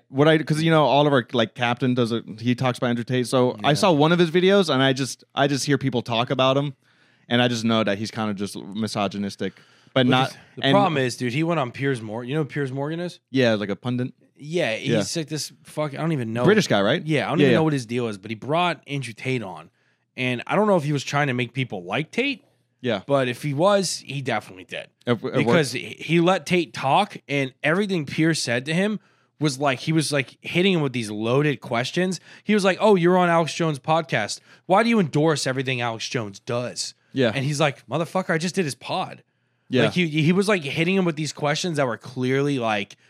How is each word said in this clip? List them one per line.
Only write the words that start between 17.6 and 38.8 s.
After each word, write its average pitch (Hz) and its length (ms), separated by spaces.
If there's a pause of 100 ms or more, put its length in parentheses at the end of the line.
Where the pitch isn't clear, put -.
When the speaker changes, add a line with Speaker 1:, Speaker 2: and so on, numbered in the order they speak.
Speaker 2:
what 156 100
his 131 120
deal 120 220
is, 104 100
but 98 140
he 113 40
brought 156 520
Andrew 131 260
Tate 127 300
on, 82 260 (460)
and 127 320
I - 80
don't 208 120
know 196 100
if 151 60
he 147 100
was 135 100
trying 143 240
to 131 60
make 123 200
people 113 300
like 110 280
Tate. 262 320 (360)
Speaker 1:
Yeah. 110 280
Speaker 2:
But 135 200
if 120 140
he 147 140
was, 190 500
he 139 160
definitely 104 440
did. 80 220 (200)
Speaker 1:
It, 123 60
it 104 100
worked. - 140
Speaker 2:
Because 147 340
he, - 280
he 165 220
let 175 240
Tate 175 300
talk, 160 420 (100)
and 135 240 (120)
everything 180 420
Piers 160 340
said 127 260
to 156 80
him 196 260 (400)
was 139 180
like, 135 220
he - 120
was, 156 200
like, 139 300
hitting 185 320
him 165 80
with 139 120
these 117 160
loaded 120 500
questions. 165 600 (240)
He 208 100
was 208 100
like, 185 160
"Oh, 202 160
you're 180 220
on 180 120
Alex 165 260
Jones' 156 240
podcast. 156 600 (280)
Why 196 160
do 233 60
you 233 100
endorse 151 480
everything 131 340
Alex 113 260
Jones 104 320
does?" 120 540 (200)
Speaker 1:
Yeah. 123 200
Speaker 2:
And 135 100
he's 143 160
like, 147 280
"Motherfucker, 165 420
I 170 80
just 165 160
did 190 120
his 131 100
pod." - 480 (460)